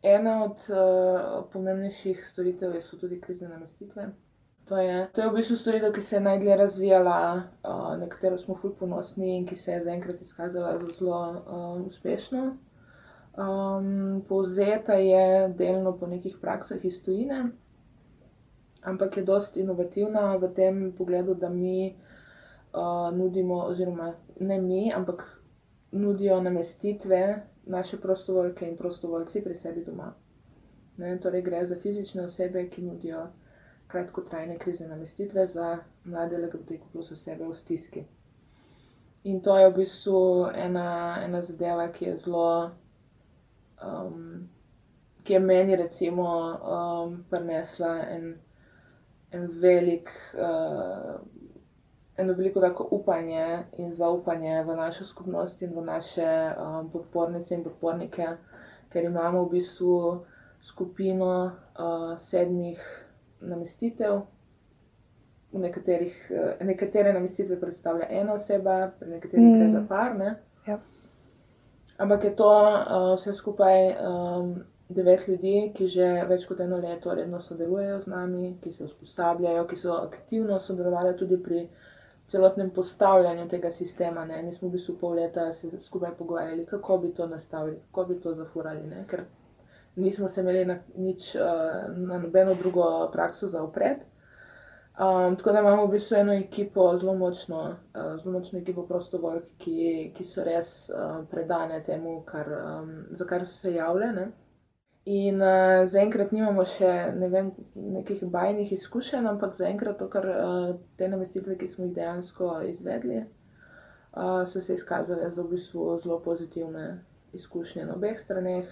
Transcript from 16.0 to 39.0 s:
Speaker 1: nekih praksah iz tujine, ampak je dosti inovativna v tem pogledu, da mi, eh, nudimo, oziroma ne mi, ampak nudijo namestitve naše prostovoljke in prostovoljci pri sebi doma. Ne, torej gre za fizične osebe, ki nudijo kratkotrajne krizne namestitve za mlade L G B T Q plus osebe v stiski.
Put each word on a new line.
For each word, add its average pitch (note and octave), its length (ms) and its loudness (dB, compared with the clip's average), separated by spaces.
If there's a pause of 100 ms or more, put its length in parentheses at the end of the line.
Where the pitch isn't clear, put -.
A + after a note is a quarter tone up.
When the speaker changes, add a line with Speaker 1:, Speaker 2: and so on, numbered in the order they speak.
Speaker 1:
nekih F3+ 340 -8
praksah F#3+ 440 -6
iz F3+ 180 -4
tujine, B3 480 -2 (1300)
ampak F#3+ 340 -2
je F#3+ 60 -2
dosti G3 380 0
inovativna G3 760 0
v F3+ 160 -2
tem F#3+ 440 2
pogledu, F3+ 360 0
da F3 160 -4
mi, F#3 380 -2
eh, - 1300 -8
nudimo, F3+ 500 0
oziroma F3 500 -4 (260)
ne F#3+ 220 0
mi, F#3+ 320 0
ampak F3+ 300 -4 (680)
nudijo G3 500 2
namestitve F#3+ 1000 0 (220)
naše F#3 360 -6
prostovoljke F#3 680 -2
in E3+ 100 -8
prostovoljci E3+ 680 -6
pri F3+ 100 -8
sebi E3+ 320 -10
doma. - 280 -12 (840)
Ne, F3+ 220 -6
torej F3+ 220 -2
gre F3+ 240 -2
za F3+ 100 -4
fizične G3 500 -6
osebe, F3+ 440 -4
ki - 120 -14
nudijo E3+ 460 -10 (600)
kratkotrajne F3 720 -8
krizne E3+ 300 -8
namestitve F#3 600 -2
za E3+ 300 -4 (260)
mlade E3+ 320 -4
L E3+ 140 -4
G - 80 -12
B - 80 -12
T E3 120 -10
Q - 40 -16 (100)
plus E3 200 -12
osebe D#3+ 340 -12
v E3 80 -8
stiski. E3 520 -8 (1160)